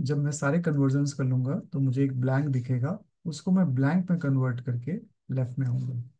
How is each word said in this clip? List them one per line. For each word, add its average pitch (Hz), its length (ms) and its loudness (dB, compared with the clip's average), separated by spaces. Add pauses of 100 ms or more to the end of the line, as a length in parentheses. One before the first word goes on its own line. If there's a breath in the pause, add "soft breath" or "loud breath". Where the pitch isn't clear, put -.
जब 143 160 0
मैं 147 140 0
सारे 143 300 0
conversions 143 520 2
कर 139 100 -4
लूंगा 127 360 0
तो - 200 -6
मुझे 135 260 2
एक 131 160 -2
blank 131 260 2
दिखेगा, 131 520 -2 (260)
उसको 170 260 -4
मैं 180 240 4
blank 156 360 2
में 165 80 2
convert 131 420 0
करके 123 300 -4 (400)
left 131 280 -2
में 135 80 0
आऊंगा। 123 340 -2 (180)